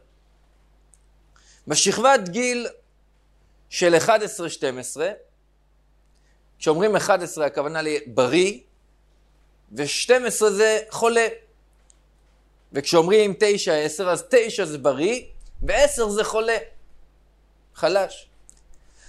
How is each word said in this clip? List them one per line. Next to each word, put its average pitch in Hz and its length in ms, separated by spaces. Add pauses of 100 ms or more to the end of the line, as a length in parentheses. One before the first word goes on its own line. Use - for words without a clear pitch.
(1700)
בשכבת 202 640
גיל 240 400 (1000)
של 170 280
אחד 220 260
עשרה, 175 260
שתים 131 300
עשרה, 139 320 (1500)
כשאומרים 185 380
אחד 185 260
עשרה, 156 240
הכוונה 151 360
לבריא, 151 800 (1120)
ושתים 226 540
עשרה 214 240
זה 214 280 (120)
חולה. 226 360 (1500)
וכשאומרים 180 640
תשע, 202 360
עשר, 156 360
אז 170 200
תשע 226 340
זה 151 140
בריא, 151 440 (400)
ועשר 233 460
זה 208 160
חולה. 220 320 (1160)
חלש. 185 540 (800)